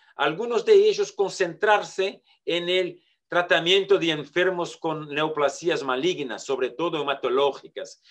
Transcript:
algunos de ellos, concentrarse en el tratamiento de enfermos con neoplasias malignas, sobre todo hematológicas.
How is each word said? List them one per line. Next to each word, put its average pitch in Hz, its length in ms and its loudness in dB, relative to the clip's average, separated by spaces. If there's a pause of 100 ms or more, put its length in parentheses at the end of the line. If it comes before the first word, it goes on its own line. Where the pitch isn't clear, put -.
(160)
algunos 208 500 -2
de 220 100 8
ellos, 202 360 4
concentrarse 190 1080 0 (240)
en 175 240 -2
el 180 320 -2 (280)
tratamiento 180 680 2
de 165 140 0
enfermos 175 640 -2
con 156 320 -6
neoplasias 151 720 0
malignas, 135 640 -2
sobre 127 240 -2
todo 160 320 -4
hematológicas. 135 1000 -2 (120)